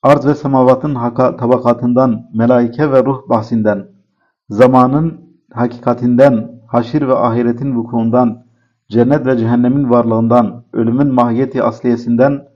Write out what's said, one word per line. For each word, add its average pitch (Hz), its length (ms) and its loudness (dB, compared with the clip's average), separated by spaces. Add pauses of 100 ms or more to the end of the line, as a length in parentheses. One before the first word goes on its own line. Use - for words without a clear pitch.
Arz 139 220 2
ve 147 100 2
semavatın 131 600 0
haka-, 120 420 -2
tabakatından, 120 960 0
melaike 120 580 0
ve 131 140 4
ruh 131 240 -4
bahsinden, 107 580 -2 (640)
zamanın 127 720 2 (320)
hakikatinden, 120 960 0 (160)
haşir 131 400 -2
ve 127 60 0
ahiretin 120 640 -2
vukuundan, 117 680 -2 (460)
cennet 123 360 0
ve 131 120 0
cehennemin 123 520 0
varlığından, 117 760 0 (100)
ölümün 120 340 0
mahiyeti 123 560 -2
asliyesinden 120 800 -2 (100)